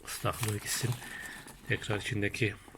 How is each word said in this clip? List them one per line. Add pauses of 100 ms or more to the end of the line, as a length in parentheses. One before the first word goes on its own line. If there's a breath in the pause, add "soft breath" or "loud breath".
Islaklığı
gitsin. (760 loud breath)
Tekrar
içindeki (240)